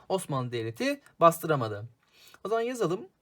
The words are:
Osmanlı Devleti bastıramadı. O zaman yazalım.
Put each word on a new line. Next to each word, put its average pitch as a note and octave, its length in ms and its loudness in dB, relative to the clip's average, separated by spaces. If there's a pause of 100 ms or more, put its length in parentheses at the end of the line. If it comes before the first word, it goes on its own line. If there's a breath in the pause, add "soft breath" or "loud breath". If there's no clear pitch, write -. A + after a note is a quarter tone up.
Osmanlı C#3+ 420 -2
Devleti B2 500 -4 (180 loud breath)
bastıramadı. C#3 680 2 (580 loud breath)
O G3 60 -6
zaman A3+ 120 0
yazalım. A#3 480 -2 (120)